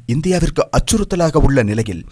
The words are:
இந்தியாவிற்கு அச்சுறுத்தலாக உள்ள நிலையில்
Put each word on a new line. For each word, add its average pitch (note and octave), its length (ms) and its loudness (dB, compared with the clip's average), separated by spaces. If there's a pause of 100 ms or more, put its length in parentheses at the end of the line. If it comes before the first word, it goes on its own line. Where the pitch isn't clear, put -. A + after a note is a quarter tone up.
இந்தியாவிற்கு E3+ 640 -2
அச்சுறுத்தலாக F3 680 0
உள்ள C#3 260 4
நிலையில் G#2 480 -4